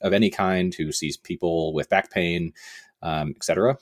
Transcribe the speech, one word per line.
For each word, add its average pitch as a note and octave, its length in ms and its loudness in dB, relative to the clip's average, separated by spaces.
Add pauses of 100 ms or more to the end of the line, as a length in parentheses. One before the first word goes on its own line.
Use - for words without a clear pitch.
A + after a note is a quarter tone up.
of F#2+ 120 0
any G#2 160 6
kind F#2 440 0
who D#2 180 -4
sees D2 260 -4
people E2 560 -2
with D2+ 160 -2
back F#2+ 200 2
pain, E2+ 440 -2 (480)
um, D2+ 340 -2
et - 80 -14
cetera, G#2 380 2